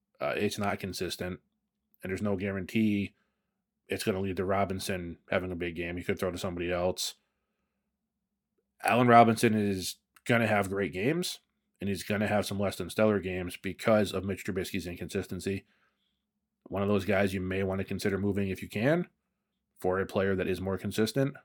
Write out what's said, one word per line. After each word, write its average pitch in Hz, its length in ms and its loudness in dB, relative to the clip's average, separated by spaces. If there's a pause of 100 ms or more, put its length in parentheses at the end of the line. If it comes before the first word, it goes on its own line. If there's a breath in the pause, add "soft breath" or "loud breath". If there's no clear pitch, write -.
(220)
uh, 69 140 -2
it's 104 220 -2
not 101 200 -2
consistent, 90 640 -6 (600)
and 92 80 -6
there's 95 120 -4
no 101 140 0
guarantee 101 760 -2 (760)
it's 95 160 -4
gonna 95 160 0
lead 95 180 -4
to 95 80 -2
Robinson 95 720 -2 (120)
having 92 220 -2
a 87 40 -6
big 87 200 -6
game. 87 220 -6
He 82 40 -8
could 87 160 -2
throw 92 120 -2
to 87 80 -6
somebody 87 340 -4
else. 90 440 -2 (1700)
Allen 120 240 4
Robinson 113 460 10
is 101 420 0 (280)
gonna 117 220 4
have 104 240 2
great 98 220 -2
games, 143 480 -2 (400)
and 98 100 -2
he's 90 140 -4
gonna 101 240 0
have 101 180 2
some 101 140 -6
less 95 160 -2
than 87 120 -6
stellar 107 300 4
games 90 380 -6
because 104 560 0
of 92 120 -4
Mitch 95 200 -6
Trubisky's 92 420 -4
inconsistency. 92 800 -6 (1040)
One 98 140 -4
of 101 60 0
those 101 160 2
guys 98 300 2
you 95 60 -2
may 92 240 -2
wanna 95 200 -2
consider 98 340 -2
moving 98 300 0
if 92 140 -6
you 90 60 -12
can 147 400 0 (720)
for 92 180 0
a 95 80 -2
player 98 300 0
that 92 120 -2
is 92 120 -2
more 92 180 -4
consistent. 110 560 -2 (100)